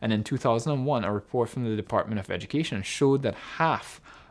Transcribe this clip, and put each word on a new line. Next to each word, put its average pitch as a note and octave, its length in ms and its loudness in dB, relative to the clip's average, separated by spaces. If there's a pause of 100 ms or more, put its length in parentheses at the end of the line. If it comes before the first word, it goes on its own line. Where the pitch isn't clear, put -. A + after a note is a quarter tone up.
and A2 100 0
in G#2+ 120 2
two C3+ 140 -2
thousand A#2+ 340 2
and C3 140 0
one, C3 180 2
a G2+ 100 0
report A#2 360 0
from B2+ 140 -4
the A2 120 0
Department G#2 440 0
of F#2+ 120 -6
Education G2 500 -2
showed C#3 400 2
that A#2 140 0 (220)
half - 440 -2 (300)